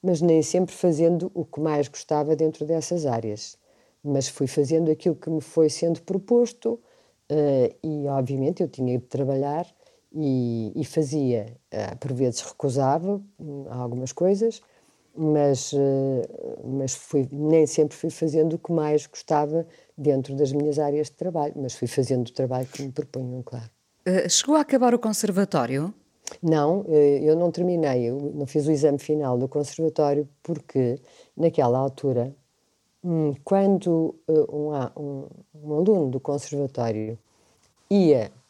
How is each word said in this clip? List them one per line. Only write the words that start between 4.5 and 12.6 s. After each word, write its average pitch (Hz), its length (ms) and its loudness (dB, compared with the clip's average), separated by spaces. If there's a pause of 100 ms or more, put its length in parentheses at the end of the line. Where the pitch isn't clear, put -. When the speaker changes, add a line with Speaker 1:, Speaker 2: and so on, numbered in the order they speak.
Speaker 1:
aquilo 156 260 0
que - 140 -10
me 160 120 -2
foi 160 280 2
sendo 165 320 -2
proposto, 233 800 0 (500)
eh, 139 540 2
e 151 240 -4
obviamente 135 540 -2
eu 165 60 0
tinha 127 300 -2
de 123 80 -6
trabalhar 143 640 -2 (440)
e, 123 640 -2
e 151 80 -4
fazia, 127 720 -2 (160)
eh, 104 280 -6
por 131 120 -8
vezes 123 300 -2
recusava, 151 800 -2 (180)